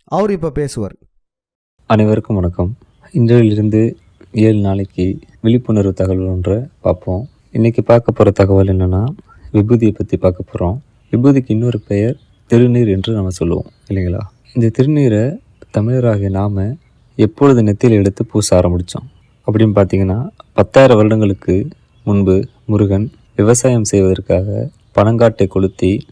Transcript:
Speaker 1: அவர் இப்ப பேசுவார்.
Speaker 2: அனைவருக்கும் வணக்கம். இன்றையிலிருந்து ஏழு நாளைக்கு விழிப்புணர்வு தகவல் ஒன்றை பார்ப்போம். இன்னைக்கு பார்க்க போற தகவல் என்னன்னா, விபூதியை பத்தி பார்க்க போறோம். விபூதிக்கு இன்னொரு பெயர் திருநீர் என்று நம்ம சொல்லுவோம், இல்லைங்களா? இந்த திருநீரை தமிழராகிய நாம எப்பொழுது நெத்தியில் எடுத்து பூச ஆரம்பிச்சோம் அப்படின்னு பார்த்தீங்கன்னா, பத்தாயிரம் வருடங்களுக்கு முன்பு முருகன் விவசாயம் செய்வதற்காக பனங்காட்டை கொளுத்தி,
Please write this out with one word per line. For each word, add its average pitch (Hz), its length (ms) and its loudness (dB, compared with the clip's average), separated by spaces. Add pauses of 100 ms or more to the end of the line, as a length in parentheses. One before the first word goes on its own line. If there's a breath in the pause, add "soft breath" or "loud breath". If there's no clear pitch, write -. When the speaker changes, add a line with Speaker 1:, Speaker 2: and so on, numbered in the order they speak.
Speaker 1:
அவர் 202 280 -2
இப்ப 165 200 -4
பேசுவார். 131 440 -8 (920)
Speaker 2:
அனைவருக்கும் 107 500 0
வணக்கம். 90 420 -4 (340)
இன்றையிலிருந்து 110 840 2 (340)
ஏழு 110 280 2
நாளைக்கு 98 600 -4 (220)
விழிப்புணர்வு 110 520 0
தகவல் 92 320 -2
ஒன்றை 92 400 -4 (160)
பார்ப்போம். 90 460 -4 (240)
இன்னைக்கு 113 320 0
பார்க்க 117 280 2
போற 98 200 2
தகவல் 95 360 2
என்னன்னா, 92 380 -2 (480 soft breath)
விபூதியை 110 380 2
பத்தி 98 260 -6
பார்க்க 92 260 -2
போறோம். 92 340 -4 (340)
விபூதிக்கு 131 400 0
இன்னொரு 113 280 -2
பெயர் 104 380 -2 (320)
திருநீர் 120 420 2
என்று 95 220 -2
நம்ம 98 160 -2
சொல்லுவோம், 87 400 -4 (180)
இல்லைங்களா? 95 320 -4 (340)
இந்த 113 240 0
திருநீரை 135 600 0 (400)
தமிழராகிய 110 520 -2
நாம 98 460 -4 (400)
எப்பொழுது 123 460 2
நெத்தியில் 107 360 2
எடுத்து 98 280 0
பூச 101 340 0
ஆரம்பிச்சோம் 90 480 -4 (400)
அப்படின்னு 107 280 2
பார்த்தீங்கன்னா, 98 540 0 (240)
பத்தாயிரம் 131 440 4
வருடங்களுக்கு 107 680 0 (360)
முன்பு 98 440 0 (180)
முருகன் 104 460 0 (240)
விவசாயம் 120 480 2
செய்வதற்காக 98 840 -2 (260)
பனங்காட்டை 110 520 2
கொளுத்தி, 95 640 -2